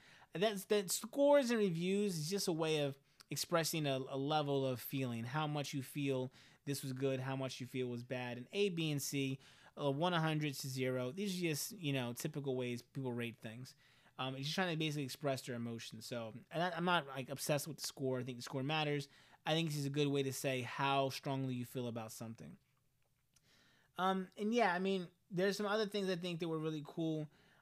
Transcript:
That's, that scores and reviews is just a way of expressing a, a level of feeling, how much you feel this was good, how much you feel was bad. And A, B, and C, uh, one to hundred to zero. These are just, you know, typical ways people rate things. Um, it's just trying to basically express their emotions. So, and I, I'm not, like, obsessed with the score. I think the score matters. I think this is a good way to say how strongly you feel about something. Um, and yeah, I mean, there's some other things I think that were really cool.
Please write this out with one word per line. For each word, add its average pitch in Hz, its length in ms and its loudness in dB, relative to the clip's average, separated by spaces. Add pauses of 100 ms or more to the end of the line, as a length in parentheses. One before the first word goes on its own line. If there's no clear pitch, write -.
(340)
That's, 196 300 2
that 202 260 2
scores 277 600 6
and 233 80 4
reviews 190 580 2
is 151 140 -4
just 196 180 0
a 175 40 2
way 156 260 2
of 143 160 2 (360)
expressing 160 560 2
a, 135 140 2 (100)
a 139 60 -4
level 143 500 2
of 123 140 -2
feeling, 120 440 -2
how 151 220 0
much 147 280 -2
you 135 80 -2
feel 131 500 -2 (320)
this 143 180 -2
was 135 100 -4
good, 131 280 0
how 135 160 -2
much 131 240 -4
you 127 60 -6
feel 127 220 -2
was 120 140 -4
bad. 123 340 -6
And 123 160 -10
A, 202 180 4
B, 165 200 0
and 143 120 0
C, 135 360 0 (400)
uh, 143 120 2
one 165 220 2
to 170 60 2
hundred 151 360 2
to 139 140 -6
zero. 127 440 0
These 190 240 -2
are 175 120 0
just, 147 240 -2
you 165 200 -2
know, 123 220 0
typical 139 420 -2
ways 123 260 -2
people 131 300 -6
rate 117 300 -4
things. 117 320 -12 (440)
Um, 131 180 -4
it's 135 80 -4
just 151 100 -2
trying 185 160 2
to 160 80 0
basically 151 240 0
express 131 400 -2
their 123 140 -6
emotions. 117 500 -8
So, 117 260 -6 (180)
and 165 120 0
I, 180 120 0
I'm 170 120 0
not, 170 220 4
like, 131 200 -6
obsessed 147 400 0
with 139 100 -8
the - 80 -6
score. 131 340 -2
I - 20 -4
think 123 160 -8
the 120 40 -10
score 131 200 -6
matters. 147 460 0 (360)
I 156 80 0
think 165 160 2
this 151 80 -2
is 143 80 0
a 139 60 0
good 143 180 2
way 139 140 2
to 131 100 0
say 131 300 -2
how 139 480 2
strongly 135 420 -2
you 123 140 -4
feel 123 220 -4
about 113 240 -6
something. 117 440 -12 (1400)
Um, 185 300 2 (100)
and 220 160 0
yeah, 214 180 6
I 175 60 2
mean, 190 300 0 (220)
there's 190 260 2
some 208 100 -2
other 214 180 2
things 202 240 0
I 185 80 2
think 175 240 -4
that 170 80 0
were 160 100 0
really 156 280 -2
cool. 156 420 -2 (340)